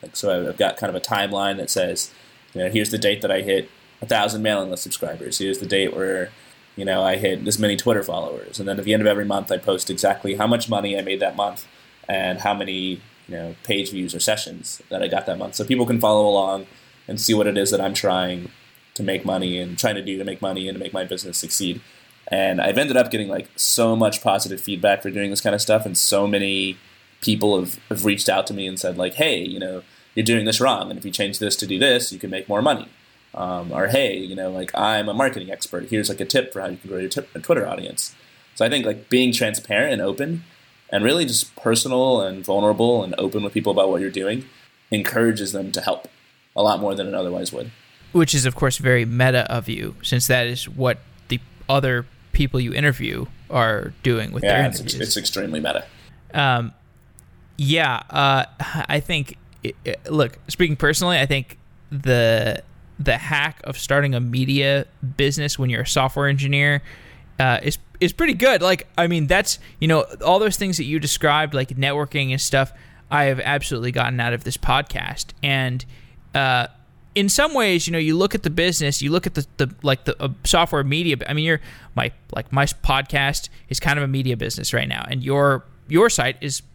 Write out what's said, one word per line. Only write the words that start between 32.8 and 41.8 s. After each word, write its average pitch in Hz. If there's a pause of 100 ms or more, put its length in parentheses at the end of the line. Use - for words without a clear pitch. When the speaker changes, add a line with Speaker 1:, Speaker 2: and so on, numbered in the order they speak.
Speaker 1:
Um, 90
or, 80
"Hey, 113
you 95
know, 92
like, 92
I'm 104
a 101
marketing 110
expert. -
Here's, 107
like, 98
a 98
tip -
for 98
how 95
you 92
can -
grow 95
your 95
tip-, - (100)
Twitter 139
audience." - (400)
So 110
I 120
think, 131
like, 104
being 123
transparent 113
and 104
open 143 (460)
and 101
really 151
just 117
personal 127